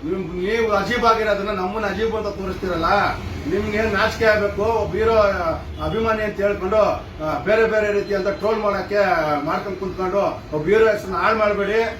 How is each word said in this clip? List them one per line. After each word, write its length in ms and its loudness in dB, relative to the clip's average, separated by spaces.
ನಿಮ್, 400 -4
ನೀವು 280 0
ಅಜೀಬ್ 320 0
ಆಗಿರೋದನ್ನ 460 2
ನಮ್ಮನ್ನ 360 -4
ಅಜೀಬ್ 300 -2
ಅಂತ 100 -4
ತೋರಿಸ್ತೀರಲ್ಲ, 580 -4
ನಿಮ್ಗೆ 320 -2
ಏನ್ 160 0
ನಾಚಿಕೆ 300 0
ಆಗ್ಬೇಕು? 380 2
ಒಬ್ಬ 340 0
ಹೀರೋ 220 4
ಅಭಿಮಾನಿ 380 0
ಅಂತ 180 -4
ಹೇಳ್ಕೊಂಡು, 360 0
ಆ, 200 -2
ಬೇರೆ 200 4
ಬೇರೆ 280 2
ರೀತಿಯಂತ 360 0
ಟ್ರೋಲ್ 300 0
ಮಾಡಕ್ಕೆ 400 -2
ಮಾಡ್ಕೊಂಡು 360 -4
ಕುಂತ್ಕೊಂಡು 380 -2
ಒಬ್ಬ 120 -2
ಹೀರೋ 180 6
ಹೆಸರನ್ನ 300 0
ಹಾಳು 220 2
ಮಾಡ್ಬೇಡಿ. 440 2